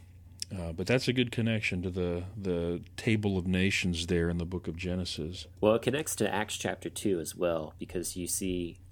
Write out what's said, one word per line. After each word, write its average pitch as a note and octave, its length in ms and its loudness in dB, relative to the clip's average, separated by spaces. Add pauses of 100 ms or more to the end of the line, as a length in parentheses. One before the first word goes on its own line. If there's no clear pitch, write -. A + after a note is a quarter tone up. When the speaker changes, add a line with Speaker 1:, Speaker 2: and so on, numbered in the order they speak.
(560)
Speaker 1:
uh, E2+ 160 -4
but F2+ 140 -4
that's B2 220 2
a B2+ 40 4
good B2 180 2
connection A2 520 0
to F#2 80 -2
the, F2 340 0 (120)
the F2 460 -2 (140)
Table G#2 400 2
of F2 100 0
Nations F#2 600 2
there E2+ 240 2
in E2+ 80 0
the E2+ 60 -2
book F2+ 220 -6
of E2 100 -4
Genesis. F2+ 680 -4 (140)
Speaker 2:
Well, G#2+ 140 8
it A#2 80 2
connects C#3 340 0
to G#2 160 2
Acts G#2 240 -2
chapter F2+ 320 -4
two F#2+ 320 0
as - 140 -8
well, E2 440 0
because - 380 -6
you F2 100 -4
see F2+ 540 -2 (120)